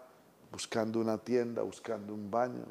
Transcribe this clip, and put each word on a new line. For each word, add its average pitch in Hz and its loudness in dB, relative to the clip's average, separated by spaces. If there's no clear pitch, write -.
buscando 113 0
una 110 2
tienda, 117 2
buscando 104 -4
un 104 -6
baño, 120 0